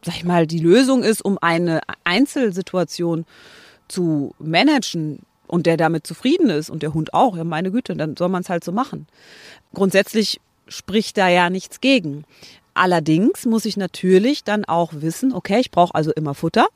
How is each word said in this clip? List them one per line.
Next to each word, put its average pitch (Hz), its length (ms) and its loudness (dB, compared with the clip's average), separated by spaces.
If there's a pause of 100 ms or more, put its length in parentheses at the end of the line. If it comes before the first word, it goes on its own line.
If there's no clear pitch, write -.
sag 170 120 -8
ich 170 80 -10
mal, 170 200 2
die 165 140 -4
Lösung 247 440 4
ist, 214 200 0
um 196 160 0
eine 170 400 0 (240)
Einzelsituation 180 1200 -2 (600)
zu 156 520 -2
managen 165 800 0 (280)
und 175 180 0
der 165 120 4
damit 160 300 0
zufrieden 277 420 0
ist 156 200 -2
und 156 140 -8
der 151 100 -6
Hund 156 200 -4
auch, 180 240 2
ja 165 60 -6
meine 170 280 -4
Güte, 208 240 -4
dann 160 200 -4
soll 180 140 -2
man's 180 200 -4
halt 175 140 -4
so 175 80 -8
machen. 185 360 -6 (680)
Grundsätzlich 190 680 0 (280)
spricht - 500 -4
da 190 120 2
ja 175 200 4
nichts - 320 -8
gegen. 165 420 0 (500)
Allerdings 175 720 2
muss 226 200 0
ich 208 120 -4
natürlich 190 680 2
dann 208 220 -2
auch 165 300 -2
wissen, 165 380 -2
okay, 196 260 0
ich 254 120 -2
brauche 175 220 4
also 156 180 0
immer 151 220 -4
Futter. 220 420 0